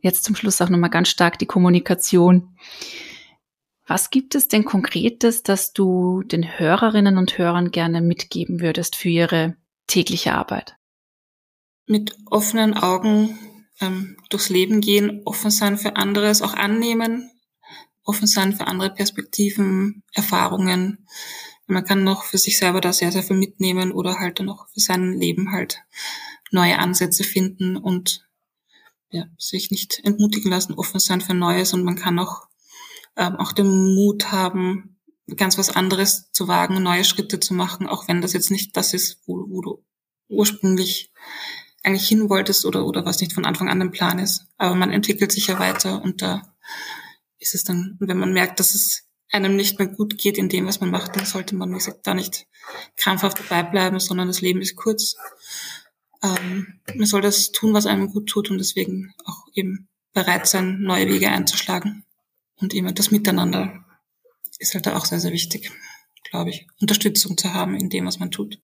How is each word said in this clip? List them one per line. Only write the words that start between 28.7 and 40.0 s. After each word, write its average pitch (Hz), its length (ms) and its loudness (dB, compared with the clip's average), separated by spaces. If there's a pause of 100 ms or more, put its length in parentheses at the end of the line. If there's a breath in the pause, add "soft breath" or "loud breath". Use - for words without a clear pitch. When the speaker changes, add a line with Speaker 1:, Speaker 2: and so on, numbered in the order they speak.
Speaker 2:
ja, 165 160 -8 (120)
sich - 320 -8
nicht - 360 -4
entmutigen 208 440 2
lassen, 165 260 -2
offen 185 260 -4
sein 185 180 2
für 180 140 -2
Neues 180 400 2
und 180 100 0
man 175 140 0
kann 175 220 0
auch, 175 280 -6 (720 loud breath)
ähm, 180 180 -2
auch - 160 -4
den 190 440 4
Mut 202 360 2
haben, 185 640 -2 (380)
ganz 190 220 2
was 190 120 0
anderes 190 640 0
zu 180 160 -2
wagen, 180 340 2
neue 180 220 2
Schritte 208 380 0
zu - 120 -2
machen, 180 320 -2
auch - 220 -6
wenn 175 140 2
das 180 100 -4
jetzt 180 180 -2
nicht - 280 -2
das 185 160 0
ist, - 340 -4
wo, 185 220 -6
wo 185 120 -6
du - 240 -10 (440)